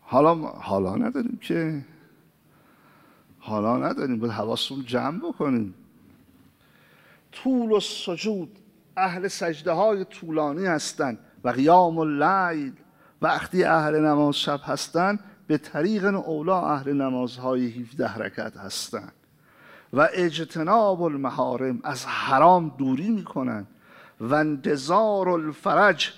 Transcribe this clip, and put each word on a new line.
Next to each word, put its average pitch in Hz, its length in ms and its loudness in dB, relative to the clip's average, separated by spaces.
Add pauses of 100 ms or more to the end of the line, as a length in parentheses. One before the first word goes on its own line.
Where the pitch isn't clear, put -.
حالا، 151 340 4
حالا 98 600 -4
نداریم 254 460 -2
که. 160 440 -4 (1500)
حالا 110 380 0
نداریم، 131 420 -2
باید 117 140 -4
حواسمون 117 520 -4
جمع 123 340 -2
بکنیم. 127 540 -2 (1600)
طول 240 400 0
و 208 80 6
سجود، 185 800 -6 (380)
اهل 185 300 -2
سجده 170 440 -4
های 190 340 2
طولانی 156 600 -4
هستند 147 540 -2 (240)
و 123 60 0
قیام 165 480 6
اللیل، 156 760 0 (480)
وقتی 170 420 0
اهل 156 360 4
نماز 147 360 4
شب 143 280 -2
هستند 175 560 -2 (280)
به 156 100 2
طریق 185 460 -2
اولا 175 640 0
اهل 143 260 -2
نمازهای 127 760 -2
هفده 120 500 -6
رکعت 107 400 -8
هستند. 98 560 -10 (800)
و 147 200 6
اجتناب 175 880 0
المحارم، 127 840 -2
از 139 220 -8
حرام 156 720 4
دوری 135 320 -2
می‌کنند. 131 580 -4 (520)
و 120 160 0
انتظار 156 960 0
الفرج 165 880 2